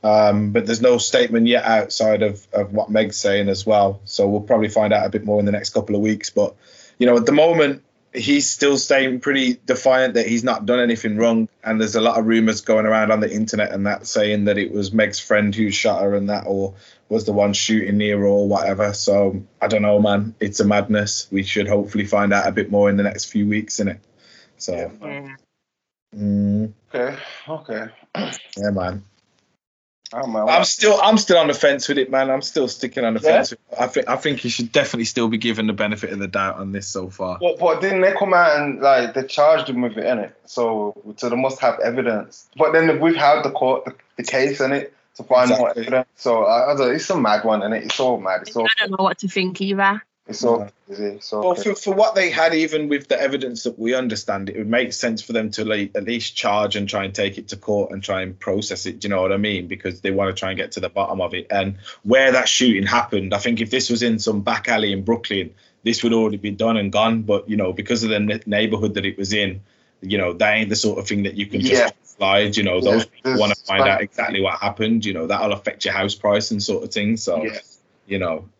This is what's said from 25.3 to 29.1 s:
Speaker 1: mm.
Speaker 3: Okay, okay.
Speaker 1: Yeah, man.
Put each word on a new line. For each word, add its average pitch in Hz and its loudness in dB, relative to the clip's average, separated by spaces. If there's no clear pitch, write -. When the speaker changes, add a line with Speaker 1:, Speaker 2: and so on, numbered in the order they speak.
Speaker 1:
mm. 101 -2
Speaker 3:
Okay, 131 -4
okay. 113 -10
Speaker 1:
Yeah, 104 -2
man. 95 -4